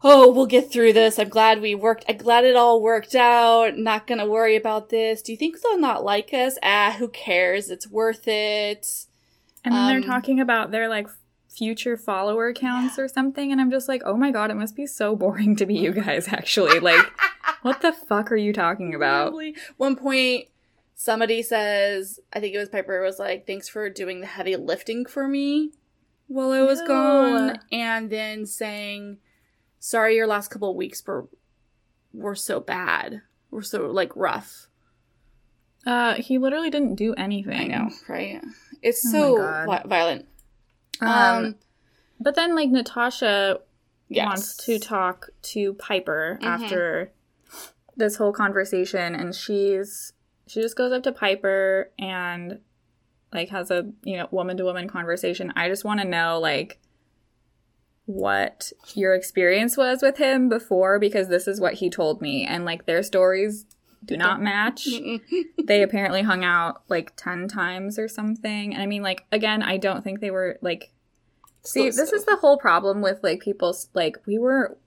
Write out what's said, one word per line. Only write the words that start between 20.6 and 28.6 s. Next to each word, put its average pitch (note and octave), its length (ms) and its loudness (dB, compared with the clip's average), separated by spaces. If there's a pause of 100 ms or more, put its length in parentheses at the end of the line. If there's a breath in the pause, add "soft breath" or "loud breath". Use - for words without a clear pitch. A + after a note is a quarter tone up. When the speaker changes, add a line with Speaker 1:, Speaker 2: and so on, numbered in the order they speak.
Speaker 1:
somebody A3+ 480 0
says, G3+ 800 -2 (120)
I A3 80 -6
think G3+ 140 -6
it G#3 60 -4
was G3+ 100 -6
Piper, F#3+ 320 -4
was F#3+ 160 -4
like, G3 300 -6
"Thanks G3 200 -10
for G#3+ 220 -8
doing F#3 320 -10
the G3 60 -14
heavy F#3+ 280 -4
lifting F3+ 520 -6
for C4+ 200 -6
me C#4+ 440 -2 (560)
while C4 240 -2
I C4 100 2
was C4+ 200 4
Speaker 2:
Ew. E4+ 60 -8
Speaker 1:
gone." C4+ 720 4 (120)
And A3+ 400 -4
then G#3+ 340 -6
saying, G#3 720 -10 (640)